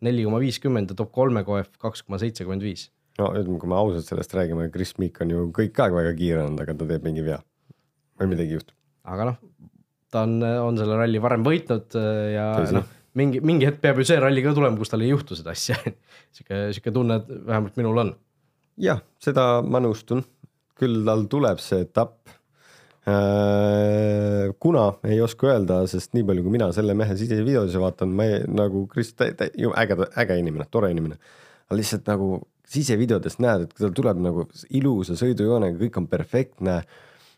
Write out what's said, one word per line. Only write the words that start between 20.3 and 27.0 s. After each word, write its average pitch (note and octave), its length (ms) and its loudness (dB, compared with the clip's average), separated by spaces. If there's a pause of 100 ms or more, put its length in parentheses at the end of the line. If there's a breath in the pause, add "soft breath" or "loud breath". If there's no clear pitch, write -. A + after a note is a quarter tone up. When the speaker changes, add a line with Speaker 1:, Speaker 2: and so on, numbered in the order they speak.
Speaker 2:
Küll A2+ 260 2
tal A2 240 2
tuleb B2+ 320 0
see F2+ 240 0
etapp. - 320 -2 (880 loud breath)
Äh, G#2 1500 2
kuna, D3+ 260 4 (180)
ei G#2+ 180 2
oska A#2 300 0
öelda, F#2 340 2
sest - 300 -6
nii A2+ 100 2
palju, F#2 200 0
kui G2 80 0
mina A2+ 180 2
selle G2+ 240 0
mehe G#2 220 0